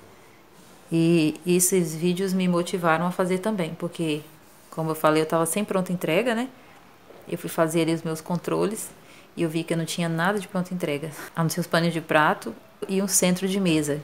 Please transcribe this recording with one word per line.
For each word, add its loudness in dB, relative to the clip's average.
E 4
esses 2
vídeos 0
me 2
motivaram 2
a -2
fazer 0
também. -2
Porque, -4
como -4
eu -4
falei, 4
eu 0
tava 2
sem -2
pronta -2
entrega, 0
né? -2
Eu -6
fui -8
fazer 2
ali 2
os -4
meus -6
controles. -2
E -2
eu 2
vi -2
que -2
eu -2
não -2
tinha -4
nada 0
de -10
pronta -4
entrega. -4
A 2
não 2
ser -4
os -2
paninhos 2
de -4
prato 2
e 0
um 0
centro 2
de 0
mesa. 2